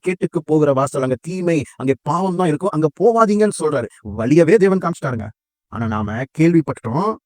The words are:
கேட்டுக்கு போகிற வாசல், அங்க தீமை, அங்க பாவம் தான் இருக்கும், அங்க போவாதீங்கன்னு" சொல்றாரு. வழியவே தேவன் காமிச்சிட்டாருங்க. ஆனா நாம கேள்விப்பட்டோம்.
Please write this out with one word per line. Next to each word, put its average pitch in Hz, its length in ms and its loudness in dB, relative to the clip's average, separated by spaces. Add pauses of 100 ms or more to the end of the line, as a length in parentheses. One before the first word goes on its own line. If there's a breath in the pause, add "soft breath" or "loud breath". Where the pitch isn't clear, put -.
கேட்டுக்கு 180 400 -4
போகிற 147 280 2
வாசல், 131 300 -2
அங்க 127 180 -2
தீமை, 170 380 -2 (180 loud breath)
அங்க 135 260 0
பாவம் 175 340 -2
தான் 185 120 0
இருக்கும், 151 220 -2
அங்க 156 180 -2 (120)
போவாதீங்கன்னு" 214 600 2
சொல்றாரு. 139 300 -2 (260 soft breath)
வழியவே 151 400 4
தேவன் 190 220 4
காமிச்சிட்டாருங்க. 131 500 -6 (440)
ஆனா 113 140 -6
நாம 107 360 -4 (160)
கேள்விப்பட்டோம். 160 720 0 (180)